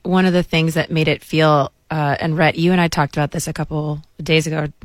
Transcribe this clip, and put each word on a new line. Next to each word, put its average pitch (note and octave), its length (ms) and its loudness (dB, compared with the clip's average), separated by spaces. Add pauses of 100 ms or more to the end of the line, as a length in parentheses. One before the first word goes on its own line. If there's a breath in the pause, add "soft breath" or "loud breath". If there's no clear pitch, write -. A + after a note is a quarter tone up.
one F#3 220 2
of F#3 60 2
the F3 120 2
things D#3+ 320 0
that - 160 -2
made D#3+ 180 0
it - 160 -2
feel, D3+ 480 2 (180)
uh, D3 300 0
and D#3+ 160 -2
Rhett, D#3+ 200 2
you E3+ 140 2
and F#3 80 2
I E3+ 80 2
talked D3 300 -2
about D3 140 -2
this E3+ 160 -6
a D#3 60 -6
couple D3+ 480 -6 (220)
days D#3+ 240 2
ago, D3+ 200 -4 (180)